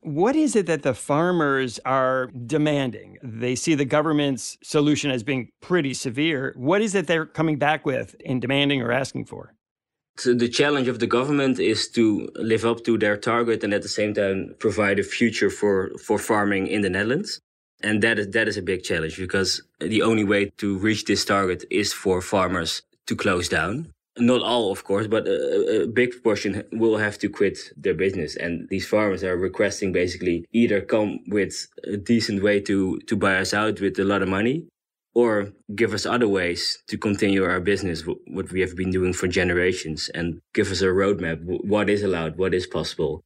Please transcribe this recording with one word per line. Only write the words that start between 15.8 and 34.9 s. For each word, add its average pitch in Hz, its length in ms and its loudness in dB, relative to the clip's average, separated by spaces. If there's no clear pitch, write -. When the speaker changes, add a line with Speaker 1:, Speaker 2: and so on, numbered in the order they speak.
Speaker 2:
for 104 140 0
farming 104 480 0
in 104 160 0
the 98 80 0
Netherlands. 113 500 -2
And 107 180 2
that 113 160 2
is, 101 120 -2
that 110 180 0
is 101 100 -4
a 95 60 -6
big 92 180 -2
challenge 80 380 -4
because 92 420 0
the 101 220 0
only 110 220 4
way 101 340 2
to 101 220 -2
reach 107 260 0
this 101 200 0
target 98 440 0
is 101 240 0
for 90 300 0
farmers 90 580 -2
to 110 100 -4
close 90 320 0
down. 98 440 -2
Not 120 240 4
all, 107 320 0
of 95 100 -8
course, 101 240 0
but 107 180 2
a, 98 580 2
a - 40 -2
big 120 340 0
portion 104 520 0
will 110 240 2
have 104 220 -2
to 101 100 -2
quit - 280 0
their 90 160 -2
business. 87 420 -2
And 85 320 -6
these 95 180 -4
farmers 101 380 0
are 90 140 0
requesting 95 560 -2
basically 87 580 0
either 104 300 4
come 104 460 0
with 95 380 -2
a 101 100 -4
decent 104 480 0
way 101 160 4
to, 98 480 0
to 110 80 0
buy 98 220 2
us 95 160 -2
out 104 260 0
with 98 200 0
a 98 40 2
lot 98 180 2
of 92 60 0
money 117 400 0